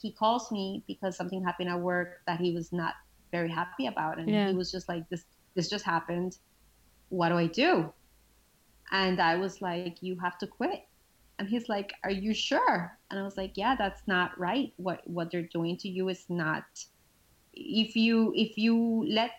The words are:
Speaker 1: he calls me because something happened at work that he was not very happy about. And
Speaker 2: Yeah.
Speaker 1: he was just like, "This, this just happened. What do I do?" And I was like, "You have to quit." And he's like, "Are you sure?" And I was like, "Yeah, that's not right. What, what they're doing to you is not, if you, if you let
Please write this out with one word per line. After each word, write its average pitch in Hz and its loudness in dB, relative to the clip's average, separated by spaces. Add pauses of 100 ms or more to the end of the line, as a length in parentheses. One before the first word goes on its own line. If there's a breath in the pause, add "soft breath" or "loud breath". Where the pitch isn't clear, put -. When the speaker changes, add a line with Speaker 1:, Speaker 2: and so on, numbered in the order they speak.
Speaker 1:
he 214 -6
calls 233 2
me 196 -4
because 190 -4
something 185 -4
happened 180 -2
at 175 -2
work 175 -2
that 170 -2
he 175 2
was 165 -6
not 170 -2 (360)
very 170 0
happy 175 -4
about. 165 -2
And 165 -4
Speaker 2:
Yeah. 208 4
Speaker 1:
he 190 2
was 180 -2
just 185 -8
like, 170 -4
"This, 175 -8 (280)
this 170 -2
just 208 -4
happened. 175 -2 (680)
What 170 2
do 175 4
I 170 4
do?" 190 2 (1000)
And 190 2
I 165 6
was 185 -2
like, 175 -4
"You 180 -6
have 180 -4
to 196 -6
quit." 302 -4 (560)
And 196 -4
he's 233 -2
like, 202 -2 (100)
"Are - -2
you 202 0
sure?" 262 2 (140)
And 196 -4
I 196 -2
was 196 -8
like, 190 -6
"Yeah, 233 2
that's 202 -2
not 180 2
right. 196 0
What, 180 -4
what 170 -4
they're 175 -2 (100)
doing 170 0
to - -12
you 185 -2
is 180 -6
not, 160 -2 (880)
if - 0
you, 226 6
if 220 2
you 226 4
let 226 2